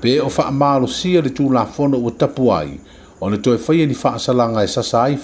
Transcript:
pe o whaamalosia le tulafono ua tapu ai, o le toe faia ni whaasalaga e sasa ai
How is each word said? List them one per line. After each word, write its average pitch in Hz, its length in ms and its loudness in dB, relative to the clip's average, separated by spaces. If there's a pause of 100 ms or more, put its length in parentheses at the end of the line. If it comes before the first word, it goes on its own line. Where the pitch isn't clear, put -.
pe 131 200 2
o - 80 -2
whaamalosia 143 960 0
le 131 80 -2
tulafono 135 680 0
ua 120 120 -2
tapu 127 420 0
ai, 73 260 -4 (400)
o 95 120 -4
le 104 80 -2
toe 120 180 2
faia 156 300 0
ni 131 80 -2
whaasalaga 117 680 0
e 98 60 2
sasa 117 340 0
ai 139 220 0